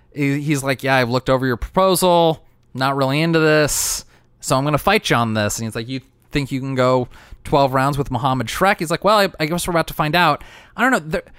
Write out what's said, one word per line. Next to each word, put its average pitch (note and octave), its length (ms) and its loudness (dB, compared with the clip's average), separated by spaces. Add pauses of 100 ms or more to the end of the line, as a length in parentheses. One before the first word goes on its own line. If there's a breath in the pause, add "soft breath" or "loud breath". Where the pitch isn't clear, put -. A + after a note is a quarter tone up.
(140 soft breath)
he, C#3+ 260 -2
he's C#3+ 220 -2
like, C#3 200 -4
"Yeah, C3+ 140 2
I've A#2+ 140 2
looked B2+ 200 -2
over C3 160 0
your B2 100 -2
proposal, F3 880 2 (300)
not C3+ 220 -2
really C#3 240 0
into E3 180 2
this, D3+ 640 0 (360 soft breath)
so - 160 0
I'm C3+ 80 0
gonna D3 140 0
fight G#3 320 0
you C#3+ 60 2
on A2+ 180 0
this." G#2 240 -2
And A2+ 80 -6
he's G#2+ 80 -8
like, A#2 140 -8
"You C3 120 -8 (300)
think C#3+ 220 -4
you C3 80 -4
can C3+ 140 -8
go B2+ 340 2 (360 loud breath)
twelve C#3 300 2
rounds C3+ 240 0
with C#3+ 120 -2
Muhammad B2+ 360 -2
Shrek?" F#3+ 320 0
He's D#3+ 120 -4
like, E3 140 -2
"Well, G#3 140 4
I, G3 100 2 (120)
I D#3 60 -2
guess E3+ 200 -4
we're F#3 60 -4
about D#3+ 160 0
to - 60 -10
find D3+ 200 -2
out." E3 280 2 (340 loud breath)
I A3 60 -2
don't C4 100 2
know. G#3 80 0
There, D#3 220 -6 (160 soft breath)